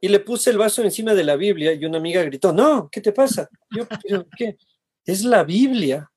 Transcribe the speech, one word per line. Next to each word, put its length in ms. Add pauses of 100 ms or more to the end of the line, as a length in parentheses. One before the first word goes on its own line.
Y 80
le 100
puse 300
el 80
vaso 260
encima 300
de 100
la 140
Biblia 360
y 120
una 140
amiga 240
gritó, 280
"No, 400
¿qué 100
te 120
pasa?". 360 (220)
Yo, 160 (160)
"¿Pero 220 (120)
qué? 200 (480)
Es 180
la 200
Biblia. 720